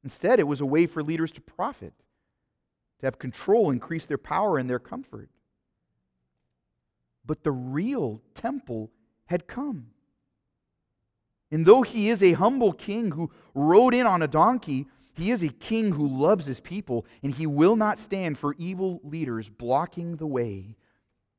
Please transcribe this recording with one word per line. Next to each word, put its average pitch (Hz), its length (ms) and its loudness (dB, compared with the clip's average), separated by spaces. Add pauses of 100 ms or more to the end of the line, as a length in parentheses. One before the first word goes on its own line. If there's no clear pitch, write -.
Instead, 190 380 2
it 147 60 2
was 143 120 -2
a 147 60 -2
way 156 200 4
for 160 160 -6
leaders 160 300 -2
to - 100 -20
profit, - 520 -10 (1040)
to 135 80 -6
have 127 100 -6
control, 185 540 0
increase 151 340 -6
their 143 120 -6
power 175 400 -2
and 127 120 -4
their 123 80 -2
comfort. 123 520 -14 (2000)
But 151 180 -6
the 151 80 0
real 135 720 -4 (120)
temple 131 580 -8 (340)
had 175 220 -4
come. 165 400 -10 (1600)
And 156 140 0
though 240 180 10
he 214 260 -2
is 208 120 2
a 180 120 8
humble 214 400 2
king 208 380 -6
who 156 200 -6 (220)
rode 190 400 6
in 247 120 2
on 180 160 2
a 156 60 0
donkey, 156 600 0 (260)
he 180 180 -2
is 202 120 0
a 151 60 -2
king 220 420 -2
who 147 160 0
loves 147 380 2
his 131 140 -8
people, 135 460 -8 (180)
and 135 100 -4
he 156 140 -4
will 156 280 4
not 214 220 0
stand 180 400 -6
for 143 200 -6
evil 180 460 -6
leaders 135 440 -6
blocking 160 680 -4
the 156 100 -8
way. 113 480 -6 (640)